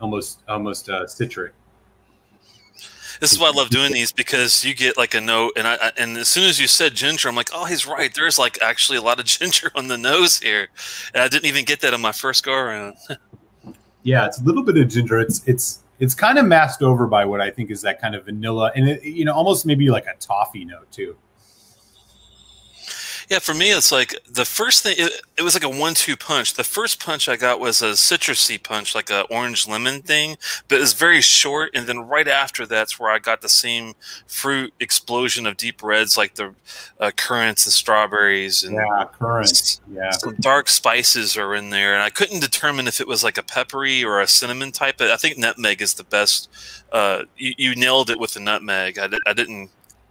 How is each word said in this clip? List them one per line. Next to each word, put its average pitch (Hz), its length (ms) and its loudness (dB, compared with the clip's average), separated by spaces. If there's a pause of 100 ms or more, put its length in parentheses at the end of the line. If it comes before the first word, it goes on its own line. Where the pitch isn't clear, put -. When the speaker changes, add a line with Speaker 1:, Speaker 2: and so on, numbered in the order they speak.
Speaker 1:
almost, 104 460 -8
almost, 104 420 -8
uh, 92 180 -6
citric. 95 460 -10 (1700)
Speaker 2:
This 147 100 2
is - 80 4
why 165 80 6
I 151 40 6
love 139 180 2
doing 139 240 2
these, 120 180 0
because 127 540 2
you 135 100 -2
get, 127 220 2
like, 120 160 2
a 110 80 2
note, 113 340 2
and 110 100 0
I, 117 100 2
I, 113 220 0
and 117 200 -4
as 117 100 -2
soon 180 160 2
as 170 160 4
you 139 80 2
said 151 280 4
ginger, 143 340 0
I'm 117 60 -4
like, 120 180 -2
"Oh, 170 100 -6
he's 165 240 -4
right. 151 260 -2
There's, 160 240 0
like, 123 240 2
actually 117 360 2
a 117 40 -2
lot 120 200 2
of 117 40 -6
<laughs> - 120 0
ginger 165 360 -2
on 131 140 -6
the 123 100 -4
nose 151 420 2
here," 107 280 0 (460)
and 123 100 2
I 131 60 2
didn't 147 160 0
even 143 180 0
get 143 160 -2
that 127 140 2
on 117 80 -2
my 110 100 0
first 131 320 -2
go 135 100 -4
around. 110 420 -4 (120)
<laughs> 139 100 -10 (840)
Speaker 1:
Yeah, 127 240 4
it's 104 120 -8
a 123 40 -6
little 196 180 2
bit 202 160 4
of 135 120 6
ginger. 113 300 0
It's, - 280 -2
it's, - 320 0 (200)
it's 127 140 0
kind 240 240 4
of 277 80 6
masked 160 380 6
over 123 240 4
by 101 180 4
what 101 160 -2
I 101 80 0
think 107 220 -8
is 101 120 -8
that 117 180 -2
kind 110 120 -4
of 98 120 -10
vanilla, 110 500 -2
and 135 140 4
it, 147 140 -4
you 160 220 -4
know, 151 80 0
almost 165 320 2
maybe 143 240 4
like 110 160 2
a 92 140 -10
toffee 101 460 -4
note 87 260 -20
too. 90 240 -10 (2000)
Speaker 2:
Yeah, 190 120 0
for 156 160 -4
me, 185 160 4
it's 185 200 4
like 127 220 2 (180)
the 123 140 0
first - 380 2
thing, 202 160 2
it, 170 120 2 (280)
it - 20 -2
was 170 140 2
like 185 80 -2
a 143 60 -2
one-two 151 460 -2
punch. 131 380 -2
The 123 100 -4
first - 400 -4
punch 151 240 -4
I 127 80 0
got 123 240 0
was 120 220 0
a 107 120 0
citrusy - 680 2
punch, 107 320 -6
like 107 160 -4
a 101 120 0 (100)
orange 117 360 -4
lemon 127 360 -4
thing, 151 340 0 (300)
but 139 80 2
it 131 60 4
was 143 120 2
very 165 280 4
short. 147 520 2
And 120 140 -4
then 120 140 -4
right 147 260 0
after 139 400 0
that's 110 320 -2
where 113 100 0
I 110 80 4
got 113 240 -2
the 110 80 -10
same 117 460 0 (320)
fruit 135 520 -4
explosion 120 680 -2
of 101 100 -6
deep 117 240 -8
reds, 107 360 0
like 101 180 -2
the, 98 180 -8 (460)
uh, 104 180 0
currants 113 480 0
and 104 80 0
strawberries 101 880 2
and 95 120 -6
Speaker 1:
Yeah, 104 300 0 (120)
currants. 117 340 0
Speaker 2:
s-, - 300 0 (100)
Speaker 1:
Yeah. 95 200 -6
Speaker 2:
some 110 240 -6
dark 135 320 0
spices 117 680 2
are 104 200 -4
in 101 160 -6
there. 101 240 0
And 101 80 2
I 104 80 0
couldn't 202 300 -2
determine 139 440 -2
if 120 160 -4
it 131 60 -6
was, 117 160 -2
like, 110 160 -2
a - 40 -8
peppery 131 600 -2
or 104 180 2
a 98 60 0
cinnamon 131 440 0
type, 135 280 -2
but 117 100 2
I 113 80 4
think 151 220 -2
nutmeg 113 420 0
is 101 140 -2
the 98 80 -16
best. - 440 0 (440)
Uh, 101 320 0 (140)
you, 131 200 -6
you 131 180 0
nailed 127 360 2
it 113 80 -2
with 110 160 -6
the 107 40 -12
nutmeg. 101 600 -2
I 98 80 -2
di-, 98 180 -4
I 104 80 2
didn't 104 380 -6 (400)